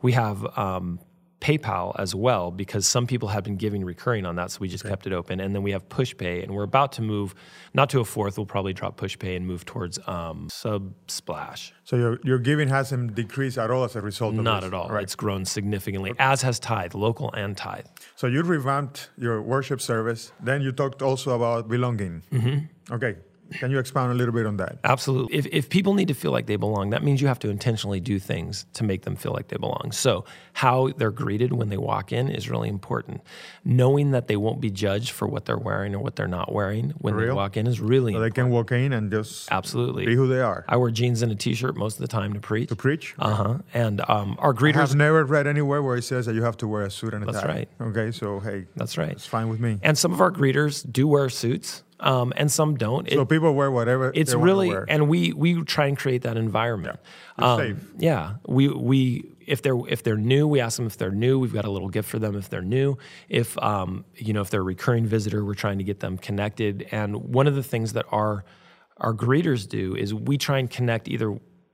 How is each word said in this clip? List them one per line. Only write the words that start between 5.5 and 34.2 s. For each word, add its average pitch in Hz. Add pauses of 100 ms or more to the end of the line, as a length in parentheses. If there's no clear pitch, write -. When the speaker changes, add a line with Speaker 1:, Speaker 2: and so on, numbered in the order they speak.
Speaker 1:
then 98
we 101
have 95
PushPay, 90
and 98
we're 101
about 135
to 117
move, 104 (400)
not 139
to 139
a 117
fourth, 101
we'll 104
probably 95
drop 95
PushPay 95
and 90
move 90
towards, 90
um, 82
Subsplash. - (120)
Speaker 2:
So -
your, 120
your 131
giving 143
hasn't 131
decreased 127
at 113
all 131
as 117
a 107
result 104
of 110
Speaker 1:
Not 107
Speaker 2:
this? 92
Speaker 1:
at 92
all. 87
Speaker 2:
Right. 104
Speaker 1:
It's 92
grown 98
significantly, 98
as 135
has 127
Tithe, 98
local 113
and 101
Tithe. - (300)
Speaker 2:
So 131
you 131
revamped 143
your 117
worship 127
service. 113
Then 135
you 135
talked 135
also 131
about 117
belonging. 113 (100)
Speaker 1:
Mm-hmm. 135
Speaker 2:
Okay. 113 (420)
Can 127
you 139
expound 127
a -
little 120
bit 113
on 104
that? 95
Speaker 1:
Absolutely. 131
If, 143
if 156
people 196
need 196
to 139
feel -
like 117
they 104
belong, 101
that 113
means 139
you 139
have 123
to 107
intentionally 101
do 95
things 85
to -
make 95
them -
feel -
like -
they -
belong. -
So - (300)
how 131
they're 110
greeted 110
when 117
they 98
walk 104
in 123
is -
really -
important. - (420)
Knowing 135
that 120